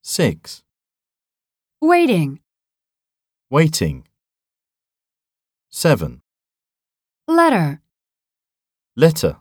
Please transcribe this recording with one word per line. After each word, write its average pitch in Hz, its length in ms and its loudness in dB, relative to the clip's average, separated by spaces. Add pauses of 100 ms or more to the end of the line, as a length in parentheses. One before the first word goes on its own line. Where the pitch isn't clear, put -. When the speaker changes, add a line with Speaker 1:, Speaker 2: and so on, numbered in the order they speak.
Speaker 1:
Six. - 600 -6 (1200)
Speaker 2:
Waiting. 254 580 2 (1080)
Speaker 1:
Waiting. 131 580 -2 (1600)
Seven. 85 540 -2 (1040)
Speaker 2:
Letter. 262 540 2 (1120)
Speaker 1:
Letter. 147 440 0